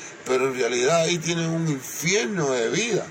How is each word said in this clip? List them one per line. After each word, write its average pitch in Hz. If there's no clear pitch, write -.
pero 127
en 127
realidad 123
ahí 170
tienen 165
un 165
infierno 170
de 117
vida 196